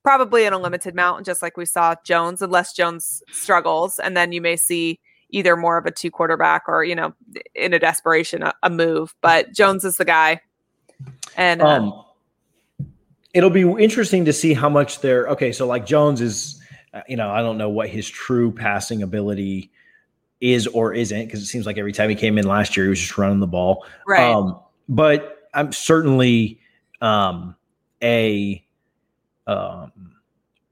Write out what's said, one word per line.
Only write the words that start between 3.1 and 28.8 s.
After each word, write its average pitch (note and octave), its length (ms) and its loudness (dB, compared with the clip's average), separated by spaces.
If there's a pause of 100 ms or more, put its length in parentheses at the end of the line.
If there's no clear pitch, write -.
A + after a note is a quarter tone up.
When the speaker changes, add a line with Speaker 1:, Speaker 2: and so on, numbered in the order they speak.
Speaker 1:
struggles, E3+ 680 0
and F#3 160 -4
then F3 160 0
you F3 100 -8
may E3+ 140 0
see E3 440 -4 (300)
either F3+ 260 2
more E3+ 220 0
of E3 80 -4
a E3+ 60 -4
two E3 200 -8
quarterback E3 560 0
or, D#3+ 160 0
you E3+ 120 -4
know, D#3+ 180 -4 (400)
in - 200 -4
a E3 60 4
desperation, D#3+ 640 0
a, E3 100 -2 (100)
a F#3 60 4
move. E3 520 -2
But E3 320 4
Jones G3 320 2
is F3+ 120 -4
the F#3 80 0
guy. D#3+ 360 2 (960)
And, F3 240 2
uh, D#3 40 4
Speaker 2:
Um, A#2 400 2 (1300)
it'll F3+ 160 6
be F#3 120 4 (220)
interesting G#3 420 2
to D3+ 80 4
see D#3+ 200 2
how C#3+ 160 0
much C#3+ 320 0
they're, B2 260 2
okay, C3 240 -2
so, B2 160 -4
like, B2 180 -2
Jones D3 360 2
is, - 400 -6 (320)
uh, G2+ 140 -16
you B2+ 100 -8
know, G#2+ 120 -4
I G#2 120 -2
don't A2+ 160 -2
know G#2+ 120 -4
what G#2+ 200 -4
his G#2+ 180 -8
true A#2+ 440 -2
passing G#2+ 520 -4
ability G2 680 -6 (680)
is B2 260 2
or A2+ 260 -2
isn't, A2 360 -4
'cause G#2 120 -10
it G2+ 40 -10
seems A2 200 -8
like G#2+ 120 -8
every G2+ 160 -6
time G#2+ 160 2
he G#2+ 60 0
came G#2+ 220 2
in G2+ 80 2
last G2 320 0
year, F#2+ 80 2
he G2 40 2
was F#2+ 100 0
just - 180 -8
running G2+ 220 2
the G2 80 0
ball. F2+ 380 0 (200)
Speaker 1:
Right. E3+ 240 4
Speaker 2:
Um, G2+ 300 0 (280)
but D3 680 2
I'm D3 180 -2
certainly, B2+ 880 2 (420)
um, F#2 540 0 (480)
a, G#2+ 600 0 (840)